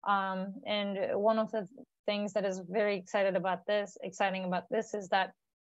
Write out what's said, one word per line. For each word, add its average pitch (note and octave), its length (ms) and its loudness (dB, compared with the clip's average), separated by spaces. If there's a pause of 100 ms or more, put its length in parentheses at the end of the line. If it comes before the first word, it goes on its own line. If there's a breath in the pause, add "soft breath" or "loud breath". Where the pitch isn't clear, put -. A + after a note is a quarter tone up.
Um, G3 480 0 (120)
and G3+ 320 -2 (220)
one A3 180 4
of A3 140 0
the G#3+ 160 -2 (380)
things G#3 260 -2
that G3 120 0
is F#3+ 240 0
very G#3 280 2
excited F#3+ 400 2
about F#3 300 0
this, G3+ 360 0
exciting F#3+ 420 0
about F3+ 260 -2
this A3 240 -2
is G3 160 -6
that F#3+ 220 2 (300)